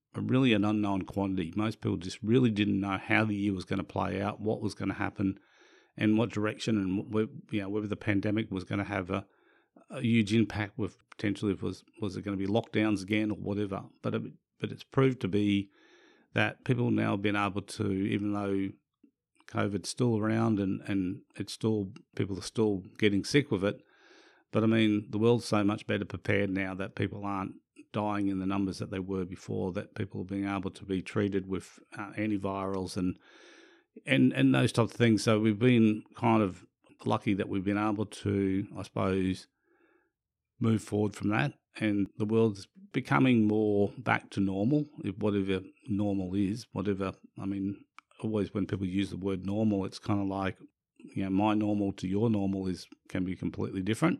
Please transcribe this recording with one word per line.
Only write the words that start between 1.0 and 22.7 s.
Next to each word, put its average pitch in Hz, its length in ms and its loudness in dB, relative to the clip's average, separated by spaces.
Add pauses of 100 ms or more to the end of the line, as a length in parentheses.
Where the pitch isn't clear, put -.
quantity. 92 520 -2
Most 107 260 -2
people 104 160 0
just 92 260 -8
really 120 260 4
didn't 101 300 2
know 98 240 -2
how 110 220 4
the 107 100 0
year 101 180 0
was 90 120 -6
gonna 95 180 -2
play 95 380 -2
out, 101 200 -4
what 107 200 -2
was 101 120 -4
gonna 95 220 -4
happen, 98 420 -2 (600)
and 107 200 4
what 110 140 2
direction, 107 460 -2
and 98 360 -2
wh-, 113 400 -4
you 104 80 0
know, 95 80 -6
whether 104 180 -2
the 101 80 -2
pandemic 104 540 0
was 92 140 -4
gonna 101 220 -2
have 95 260 -4
a, 98 140 -2 (680)
a 143 100 -10
huge 113 320 4
impact 107 460 0
with 98 180 -6 (140)
potentially 101 400 -2
if 87 80 -4
it 107 40 -14
was, 95 200 -8 (180)
was 98 140 -4
it 98 80 -8
gonna 98 140 -6
be 95 100 -4
lockdowns 107 560 0
again 107 260 0
or 95 60 -2
whatever. 98 480 -4 (180)
But 113 140 -2
it, 113 60 -2 (380)
but 107 120 -6
it's - 120 -14
proved 135 380 2
to 101 60 -2
be 101 420 2 (640)
that 107 300 -2
people 120 280 0
now 110 200 2
have 101 100 0
been 104 140 0
able 101 260 -2
to, 101 300 -4
even 104 420 0
though 98 360 -2 (800)
covid's 104 420 -4
still 120 280 0
around 110 420 2
and, 98 260 -2
and 98 360 -2 (140)
it's - 180 -8
still, 107 360 -2 (260)
people 95 220 -2
are 95 60 -10
still 104 400 0 (160)